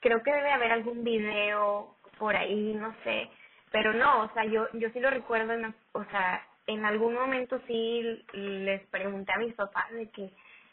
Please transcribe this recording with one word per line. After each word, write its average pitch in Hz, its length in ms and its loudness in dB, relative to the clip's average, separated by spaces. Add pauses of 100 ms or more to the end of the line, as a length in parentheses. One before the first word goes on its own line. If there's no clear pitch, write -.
creo 226 220 6
que 285 100 4
debe 285 200 4
haber 240 200 4
algún 233 320 -2
video 208 920 0 (240)
por 208 180 0
ahí, 208 380 0
no 214 200 -6 (100)
sé, 226 260 -4 (400)
pero 214 220 2
no, 233 300 6
o 214 100 -4
sea, 226 120 0
yo, 220 300 2
yo 226 160 -2
sí 247 100 -6
lo 262 100 4
recuerdo, 226 420 0
en, 226 220 -4 (180)
o 208 120 -4
sea, 185 420 -2 (200)
en 214 180 -4
algún 220 300 2
momento 254 520 -2
sí 233 360 0 (300)
les 196 540 -4
pregunté 196 460 -4
a 190 60 0
mis 233 160 -2
papás 202 360 -4
de 226 200 -10
que, 196 220 -12 (400)